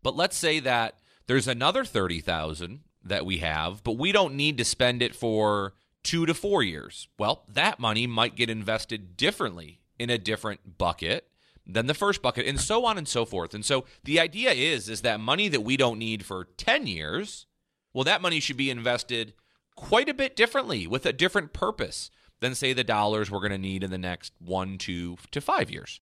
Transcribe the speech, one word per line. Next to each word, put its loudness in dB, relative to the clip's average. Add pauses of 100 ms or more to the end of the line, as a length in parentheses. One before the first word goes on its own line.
But 0
let's 2
say 2
that 0 (260)
there's 4
another 2
thirty 0
thousand -4 (260)
that -2
we 0
have, -4
but -2
we 2
don't 4
need 0
to -2
spend 2
it 0
for 2 (280)
two 0
to 2
four 2
years. -6 (120)
Well, 0
that 2
money 0
might 2
get 0
invested -4
differently -2 (180)
in -4
a 2
different -6
bucket -2 (380)
than -2
the 0
first 0
bucket, 0
and -2
so 2
on 2
and -8
so 0
forth. -4
And -8
so 2 (200)
the 4
idea 0
is, 0
is -6
that 0
money 2
that 2
we 0
don't 4
need -6
for -8 (120)
ten 2
years, -6 (460)
well, 2
that 4
money 2
should -2
be 0
invested -2 (420)
quite 4
a -2
bit -2
differently 2
with -2
a 2
different 0
purpose -4 (300)
than, -2
say, 0
the 0
dollars 2
we're 0
gonna 4
need -4
in -4
the -6
next -6
one, -4
two -6 (140)
to -6
five 0
years. -12 (100)